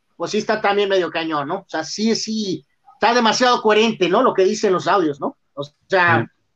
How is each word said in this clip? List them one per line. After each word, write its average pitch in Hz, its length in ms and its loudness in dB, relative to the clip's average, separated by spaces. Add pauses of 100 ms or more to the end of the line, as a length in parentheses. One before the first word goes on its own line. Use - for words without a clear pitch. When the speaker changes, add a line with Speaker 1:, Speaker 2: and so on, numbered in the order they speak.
(160)
Speaker 1:
pues 165 160 -6
sí 214 60 0
está 214 220 -2
también 202 280 0
medio 185 220 0
cañón, 160 360 -4
¿no? 175 120 -6
O 170 100 -14
sea, 160 160 -6
sí, 214 320 -2
sí, 214 480 -6 (300)
está 226 200 0
demasiado 240 480 2
coherente, 214 460 2
¿no? 202 140 2
Lo 226 120 2
que 190 100 4
dicen 208 280 0
los 160 160 -2
audios, 160 320 0
¿no? 156 160 -8 (180)
O 143 100 -8 (240)
sea, 175 340 2
Speaker 2:
Sí. - 40 -6 (300)